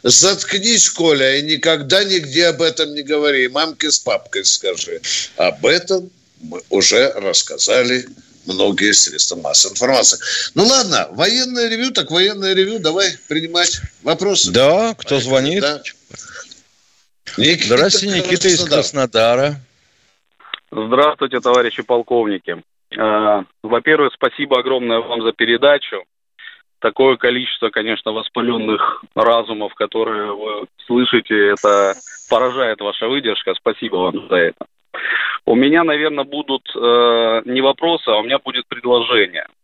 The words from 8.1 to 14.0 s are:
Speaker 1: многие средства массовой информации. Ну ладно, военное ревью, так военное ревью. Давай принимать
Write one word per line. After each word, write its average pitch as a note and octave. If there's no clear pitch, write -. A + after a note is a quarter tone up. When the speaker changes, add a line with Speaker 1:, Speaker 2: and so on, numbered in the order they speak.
Speaker 1:
многие F#2+
средства -
массовой E2+
информации. B2
Ну F#3
ладно, G3
военное A#3
ревью, A#3
так E3+
военное F#3+
ревью. G3
Давай F3+
принимать E3